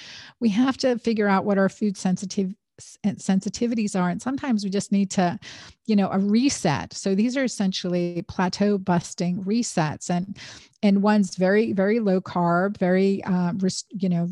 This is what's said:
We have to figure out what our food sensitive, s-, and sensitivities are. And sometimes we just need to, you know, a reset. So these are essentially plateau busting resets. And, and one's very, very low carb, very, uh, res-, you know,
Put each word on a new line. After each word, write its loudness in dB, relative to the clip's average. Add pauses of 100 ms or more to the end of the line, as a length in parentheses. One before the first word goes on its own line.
(400)
We 2
have 2
to 0
figure 0
out 4
what 2
our 4
food -2
sensitive, -2 (260)
s-, -20
and -2
sensitivities -2
are. 2
And -4
sometimes -2
we -4
just -2
need 2
to, 0 (480)
you 2
know, 4
a 0
reset. 0
So -2
these 2
are 0
essentially -2
plateau 0
busting -2
resets. -2
And, -4 (460)
and 4
one's 2
very, 2
very 2
low 2
carb, 0
very, 2
uh, 0
res-, -2
you -2
know, 0